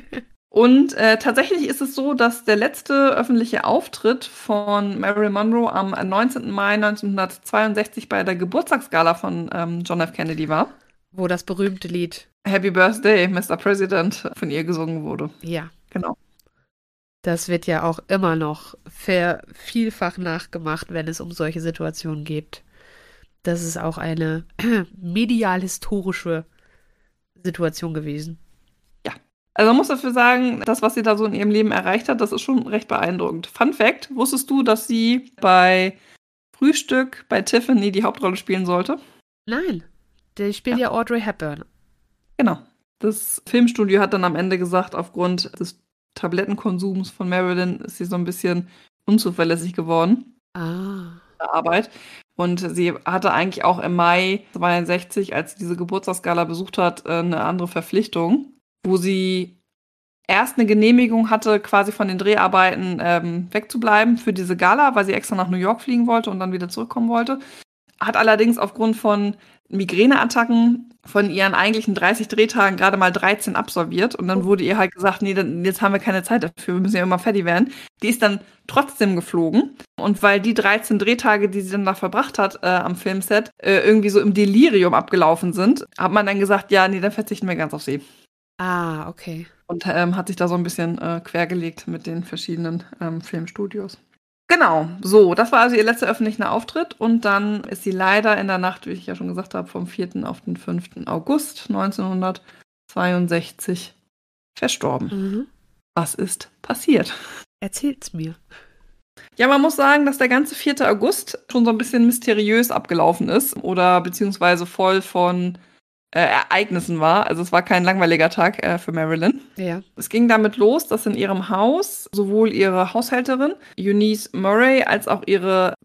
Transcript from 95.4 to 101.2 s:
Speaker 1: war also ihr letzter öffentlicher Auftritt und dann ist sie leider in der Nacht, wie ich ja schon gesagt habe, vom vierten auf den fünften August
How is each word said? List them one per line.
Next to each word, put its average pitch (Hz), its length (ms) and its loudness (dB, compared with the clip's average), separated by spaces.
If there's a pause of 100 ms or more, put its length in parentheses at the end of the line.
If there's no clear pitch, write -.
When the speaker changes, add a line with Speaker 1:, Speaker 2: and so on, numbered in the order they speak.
Speaker 1:
war 262 80 6
also 247 160 4
ihr 214 80 6
letzter 233 240 0
öffentlicher 220 440 -2
Auftritt 311 480 -6
und 233 240 2
dann 208 420 0
ist - 180 -10
sie 196 80 -4
leider 202 440 2
in 196 120 -2
der 185 100 0
Nacht, 185 300 -4
wie - 60 -8
ich 180 120 -12
ja 190 80 -8
schon 180 140 -10
gesagt 180 260 -10
habe, 180 140 -8
vom 175 180 -10
vierten 180 400 -8
auf - 160 -10
den 175 160 -8
fünften 175 500 -8
August - 640 -4